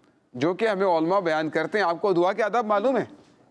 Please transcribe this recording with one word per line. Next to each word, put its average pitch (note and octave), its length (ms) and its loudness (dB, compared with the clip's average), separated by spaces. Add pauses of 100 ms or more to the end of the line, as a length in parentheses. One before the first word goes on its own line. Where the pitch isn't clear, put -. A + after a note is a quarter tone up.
(340)
जो C#3+ 200 0
कि G#3+ 120 -2
हमें G3+ 200 0
उलमा F3 360 2
बयान D#3 280 0
करते E3 280 -2
हैं। G3 80 0
आपको E3+ 280 0
दुआ F3 180 2
के G#3 120 -4
आदाब G#3+ 220 -2
मालूम G#3+ 300 0
है? E3+ 80 -2 (460)